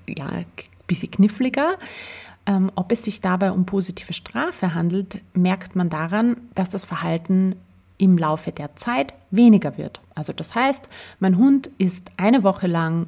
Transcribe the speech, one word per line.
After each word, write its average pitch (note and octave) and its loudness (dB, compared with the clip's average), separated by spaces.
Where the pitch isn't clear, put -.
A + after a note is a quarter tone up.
ja, - -10
k-, - -18
bisschen - -4
kniffliger, B3+ 0
ähm, F#3+ 2
ob F3+ -4
es A#3 -2
sich - -6
dabei F#3 0
um F#3 2
positive F#3 -6
Strafe A#3 -6
handelt, F3 -4
merkt F#3 0
man F3+ 0
daran, F3+ -2
dass F#3 -2
das F#3+ -6
Verhalten F3+ -2
im F#3 6
Laufe D#3 -2
der D3 -12
Zeit B3+ -2
weniger G#3 6
wird. - -10
Also - -8
das - -10
heißt, C4+ 0
mein F#3+ 4
Hund C4+ 4
ist F3+ -2
eine A3 4
Woche F#3+ 0
lang E3 0